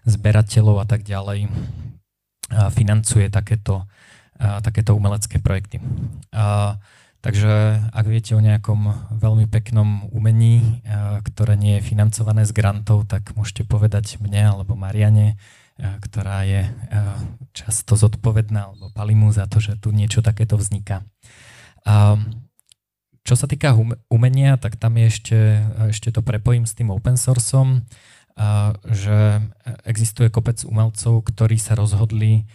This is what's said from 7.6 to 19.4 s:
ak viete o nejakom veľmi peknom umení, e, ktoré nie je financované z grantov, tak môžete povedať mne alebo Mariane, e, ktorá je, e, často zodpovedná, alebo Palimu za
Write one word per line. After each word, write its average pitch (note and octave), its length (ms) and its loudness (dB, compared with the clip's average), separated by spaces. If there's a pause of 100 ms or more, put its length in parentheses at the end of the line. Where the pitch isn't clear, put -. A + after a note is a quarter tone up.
ak A2 160 -2
viete A2 300 0
o G#2+ 60 4
nejakom G#2 720 0
veľmi A2 340 2
peknom G#2+ 640 0
umení, A2+ 460 4
e, G#2 640 -4
ktoré G#2 340 0
nie G#2 160 2
je G2 160 -2
financované G#2+ 540 2
z G#2 100 -4
grantov, G#2 540 0
tak G2 260 -6
môžete A2 320 -6
povedať G#2 540 0
mne G2+ 340 0
alebo G2 240 -6
Mariane, G#2+ 560 2
e, - 0 - (460)
ktorá G2 640 -6
je, G2 180 0
e, F#2 80 -4 (800)
často - 480 -2
zodpovedná, G#2+ 720 0
alebo G2 220 -20
Palimu G#2+ 400 2
za G2 160 -2